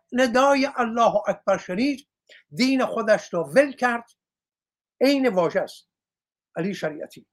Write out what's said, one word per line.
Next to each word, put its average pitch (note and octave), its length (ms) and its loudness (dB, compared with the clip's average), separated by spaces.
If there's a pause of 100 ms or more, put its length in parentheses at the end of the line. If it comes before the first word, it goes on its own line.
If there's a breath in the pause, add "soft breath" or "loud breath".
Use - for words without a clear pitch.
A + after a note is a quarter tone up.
(120)
ندای C4 640 2
الله A#3 520 0
اکبر F#3+ 300 -2
شنید، B3 500 -4 (440 soft breath)
دین B3+ 340 0
خودش G#3+ 480 -2
را E3 100 -2
ول C4 280 2
کرد. A#3 380 -4 (920)
عین C4+ 280 4
واژه F#3 320 0
است - 280 -10 (680)
علی F3 180 -4
شریعتی - 580 -10